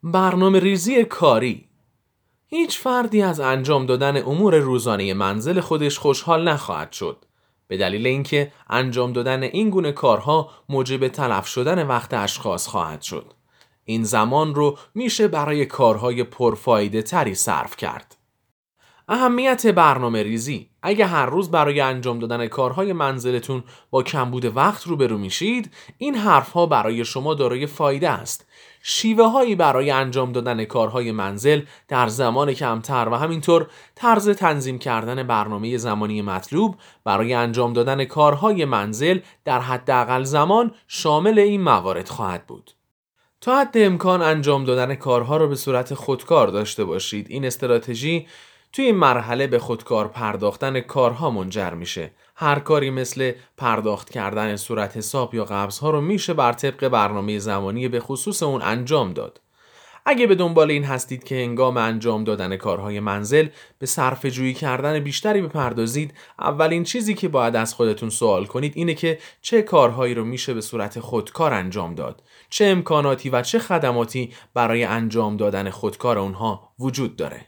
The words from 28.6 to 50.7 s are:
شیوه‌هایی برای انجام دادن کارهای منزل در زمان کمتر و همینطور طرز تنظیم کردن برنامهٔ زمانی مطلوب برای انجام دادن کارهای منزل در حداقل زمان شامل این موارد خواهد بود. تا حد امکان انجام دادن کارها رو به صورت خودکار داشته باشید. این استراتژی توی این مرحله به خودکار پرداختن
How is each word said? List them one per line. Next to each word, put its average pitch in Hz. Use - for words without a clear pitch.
شیوه‌هایی 226
برای 143
انجام 131
دادن 120
کارهای 113
منزل 107
در 123
زمان 127
کمتر 120
و 120
همینطور 160
طرز 208
تنظیم 147
کردن 120
برنامهٔ 110
زمانی 107
مطلوب 135
برای 110
انجام 120
دادن 135
کارهای 151
منزل 123
در 127
حداقل 127
زمان 170
شامل 175
این 202
موارد 95
خواهد 92
بود. -
تا 254
حد 269
امکان 180
انجام 147
دادن 127
کارها 127
رو 160
به 143
صورت 127
خودکار 131
داشته 101
باشید. 95
این 135
استراتژی 127
توی 269
این 233
مرحله 123
به 123
خودکار 113
پرداختن 107